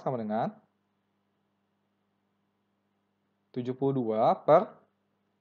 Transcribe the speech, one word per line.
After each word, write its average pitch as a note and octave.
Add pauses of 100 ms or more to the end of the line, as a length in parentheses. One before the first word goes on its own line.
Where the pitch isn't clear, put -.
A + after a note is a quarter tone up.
sama C3
dengan A2+ (3000)
tujuh B2+
puluh C#3
dua A#2+
per F3+ (760)